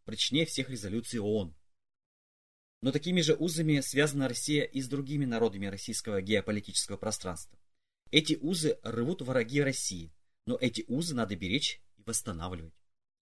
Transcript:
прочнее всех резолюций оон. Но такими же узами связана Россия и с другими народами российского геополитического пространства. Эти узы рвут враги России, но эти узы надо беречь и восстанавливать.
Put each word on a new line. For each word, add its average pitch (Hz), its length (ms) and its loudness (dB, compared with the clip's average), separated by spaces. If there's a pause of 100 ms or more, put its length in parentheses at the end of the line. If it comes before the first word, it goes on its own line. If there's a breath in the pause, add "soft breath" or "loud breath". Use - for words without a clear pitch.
прочнее 131 420 2
всех 135 240 -4
резолюций 110 520 -4
оон. 101 340 0 (1300)
Но 131 100 2
такими 165 300 2
же 151 140 6
узами 156 440 2
связана 139 480 2
Россия 143 360 0
и - 180 -4
с 127 80 -8
другими 139 340 -2
народами 110 440 2
российского 98 540 -4
геополитического 101 760 0
пространства. - 600 -6 (540)
Эти 156 240 6
узы 156 480 0
рвут 117 380 -2
враги 127 400 2
России, 95 520 -2 (320)
но - 140 0
эти 110 300 0
узы 156 260 -2
надо 104 220 0
беречь 92 440 -2 (140)
и - 80 -20
восстанавливать. 87 720 -6 (600)